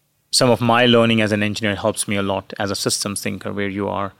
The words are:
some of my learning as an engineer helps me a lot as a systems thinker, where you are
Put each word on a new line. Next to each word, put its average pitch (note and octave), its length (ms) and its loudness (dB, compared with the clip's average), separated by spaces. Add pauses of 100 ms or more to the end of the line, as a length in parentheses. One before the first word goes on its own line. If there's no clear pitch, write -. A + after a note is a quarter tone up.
(320)
some C3 180 4
of A2+ 120 4
my A#2+ 240 4
learning A#2 340 4
as G#2+ 140 2
an G#2 100 0
engineer G#2 320 -2
helps - 320 -4
me G#2 80 -4
a G2+ 60 -2
lot G2 380 -6
as G2+ 120 -2
a F#2+ 40 -4
systems - 460 -4
thinker, G2+ 300 -8
where G2+ 160 -6
you G2 220 -4
are G2 300 -4